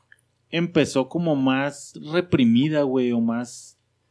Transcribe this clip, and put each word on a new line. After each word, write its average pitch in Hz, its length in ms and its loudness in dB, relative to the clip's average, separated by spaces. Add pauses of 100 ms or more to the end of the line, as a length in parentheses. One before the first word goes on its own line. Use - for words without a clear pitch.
(500)
empezó 165 580 0
como 165 260 -2
más 135 600 -2 (180)
reprimida, 151 680 2
güey, 127 280 0
o 117 100 0
más, 117 560 -6 (340)